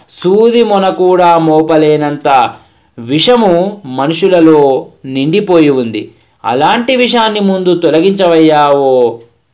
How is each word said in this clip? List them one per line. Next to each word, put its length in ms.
సూది 540
మొన 240
కూడా 500
మోపలేనంత 1120
విషము 840
మనుషులలో 1000
నిండిపోయి 640
ఉంది. 440
అలాంటి 520
విషాన్ని 440
ముందు 360
తొలగించవయ్యా 920
ఓ 460